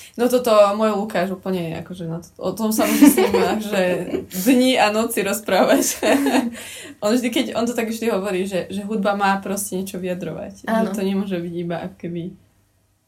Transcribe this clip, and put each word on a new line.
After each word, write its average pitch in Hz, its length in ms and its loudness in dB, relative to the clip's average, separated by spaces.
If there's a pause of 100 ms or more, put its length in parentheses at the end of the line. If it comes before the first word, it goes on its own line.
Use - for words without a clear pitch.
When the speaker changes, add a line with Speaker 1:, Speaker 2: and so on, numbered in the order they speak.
(140)
Speaker 1:
No 233 120 0
toto 247 220 0 (260)
môj 214 220 0
Lukáš 196 340 -2
úplne, 185 480 -6
akože 180 280 -12
na 165 140 -8
to, - 180 -18
o - 140 -6
tom 214 200 -2
sa 254 120 2
môže 302 220 4
s - 120 8
ním, - 180 4 (200)
<laughs> 220 100 -2
že 208 160 0 (600)
dni 254 360 6
a 208 120 6
noci 220 320 0
rozprávať. - 760 2 (440)
<laughs> - 600 -10
On 208 60 0
vždy, 247 200 2
keď, 233 240 0
on 240 120 -2
to 240 80 -2
tak 220 160 -2
vždy 226 200 -6
hovorí, 190 340 -2
že, 196 260 -4
že 196 120 -6
hudba 202 320 -2
má 202 240 0
proste 196 380 -6
niečo 190 220 -6
vyjadrovať. 185 680 -8
Že - 60 -8
Speaker 2:
Áno. 226 200 2
Speaker 1:
to 202 120 -4
nemôže 196 340 -2
byť 175 220 -6
iba 170 240 -6
ako 185 160 -10
keby, 175 260 -8 (840)